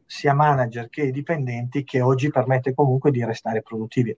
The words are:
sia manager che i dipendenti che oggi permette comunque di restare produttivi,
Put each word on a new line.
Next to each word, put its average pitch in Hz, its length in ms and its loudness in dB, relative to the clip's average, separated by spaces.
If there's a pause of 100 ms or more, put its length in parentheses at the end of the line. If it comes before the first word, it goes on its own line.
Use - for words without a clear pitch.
sia - 280 -2
manager 127 540 0
che - 140 -6
i 135 80 0
dipendenti 127 760 -4
che 127 160 -2
oggi 131 300 2
permette 131 440 0
comunque 135 360 4
di 120 140 0
restare 113 380 -4
produttivi, 110 560 -4